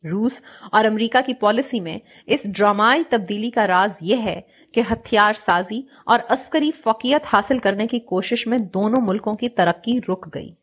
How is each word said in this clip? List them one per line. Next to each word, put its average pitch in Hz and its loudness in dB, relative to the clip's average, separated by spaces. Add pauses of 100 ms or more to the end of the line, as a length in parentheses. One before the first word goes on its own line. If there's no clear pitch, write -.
روس 208 -4 (300)
اور 220 4
امریکہ 220 0
کی 262 -4
پالیسی 233 0
میں 170 -8 (260)
اس 285 0
ڈرامائی 208 2
تبدیلی 208 -2
کا 220 0
راز 185 2 (100)
یہ 202 0
ہے 214 -4 (320)
کہ - 0 (100)
ہتھیار 214 2
سازی 185 -2 (240)
اور 233 4 (100)
عسکری 302 0
فوقیت 254 0 (120)
حاصل 233 2
کرنے 202 0
کی 233 -2
کوشش 226 -4
میں 240 0
دونوں 214 0
ملکوں 208 -2
کی 233 -4
ترقی 202 0 (100)
رک 185 -4
گئی۔ 92 -12 (140)